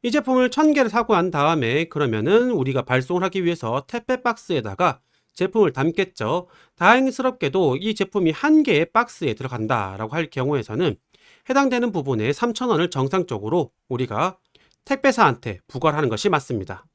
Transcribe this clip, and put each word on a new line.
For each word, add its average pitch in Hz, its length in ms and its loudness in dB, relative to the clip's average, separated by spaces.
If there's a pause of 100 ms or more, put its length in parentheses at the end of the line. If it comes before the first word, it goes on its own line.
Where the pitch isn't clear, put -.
이 240 100 -2
제품을 254 400 2
천 302 220 4
개를 262 160 2
사고 226 240 0
난 175 180 2
다음에 147 540 0
그러면은 147 640 0
우리가 135 320 -2
발송을 131 400 0
하기 190 220 -2
위해서 143 420 -2
택배 247 340 -4
박스에다가 160 800 -2 (320)
제품을 185 400 2
담겠죠. 165 760 -2 (280)
다행스럽게도 240 1000 2
이 208 160 -4
제품이 190 380 0
한 311 320 4
개의 165 280 2
박스에 202 420 -2
들어간다라고 110 800 -4
할 160 160 -4
경우에서는 127 680 -4 (540)
해당되는 247 420 0
부분에 135 420 -2
삼천 240 360 -4
원을 160 200 2
정상적으로 135 800 -2 (160)
우리가 127 500 -4 (480)
택배사한테 220 840 0
부과를 147 300 0
하는 147 120 0
것이 110 200 -2
맞습니다. 101 640 -4